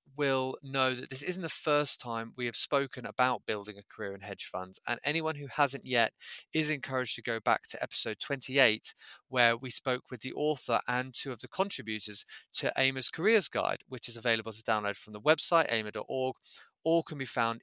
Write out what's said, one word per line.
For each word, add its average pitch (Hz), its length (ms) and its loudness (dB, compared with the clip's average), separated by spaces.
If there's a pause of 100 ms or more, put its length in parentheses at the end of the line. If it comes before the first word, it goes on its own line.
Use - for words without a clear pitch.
(160)
will 131 440 0
know 135 320 0
that 127 160 -6
this 135 140 -6
isn't 180 220 -2
the 165 40 -2
first 147 520 2
time 113 360 -4
we 123 100 -2
have 120 100 -2
spoken 139 500 0
about 123 400 2
building 101 320 -2
a - 160 -20
career 101 180 -4
in 98 80 -8
hedge 101 300 -8
funds, 92 380 -6
and 120 160 0
anyone 156 320 0
who 143 100 -8
hasn't 131 400 2
yet 120 260 4 (400)
is 156 160 2
encouraged 131 460 -2
to 113 80 -10
go 113 160 0
back 113 300 4
to - 120 -4
episode - 380 -4
twenty-eight, 131 760 2 (360)
where 120 280 6
we 127 140 -6
spoke - 400 -2
with 127 120 -8
the 131 100 -6
author 143 560 2
and 127 260 -2
two - 160 -4
of 120 80 -6
the - 80 -8
contributors 110 800 -4 (300)
to - 220 0
Aimer's 131 320 2
Careers 202 400 2
Guide, - 400 -2
which 127 200 -8
is 117 80 -6
available 113 360 0
to 107 120 -10
download 104 320 0
from - 160 -14
the 104 80 -8
website, 156 500 2
aimer 107 220 0
dot 107 160 -6
org, 131 260 -2 (480)
or 165 220 4
can 151 120 -10
be 135 80 -4
found 117 380 0